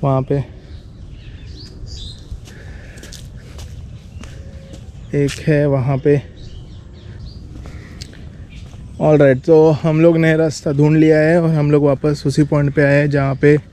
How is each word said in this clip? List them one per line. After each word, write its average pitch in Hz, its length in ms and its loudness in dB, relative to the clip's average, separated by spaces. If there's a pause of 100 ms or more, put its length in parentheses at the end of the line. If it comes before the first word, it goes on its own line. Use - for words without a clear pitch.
वहाँ 135 180 2
पे 135 140 -2 (4000)
एक 143 140 0 (160)
है, 147 200 2
वहाँ 135 300 0
पे। 143 240 2 (2750)
ऑलराइट, 143 420 4
तो 160 280 6
हम 156 300 0
लोग 165 160 6
नया 160 180 4
रास्ता 160 360 -2
ढूंढ 151 260 4
लिया 156 220 6
है 160 220 4
और 165 80 2
हम 147 220 2
लोग 147 120 4
वापस 143 420 0
उसी 147 180 2
point 143 320 0
पे 151 80 2
आए 143 160 4
हैं 147 100 0
जहाँ 139 260 0
पे 147 220 4 (160)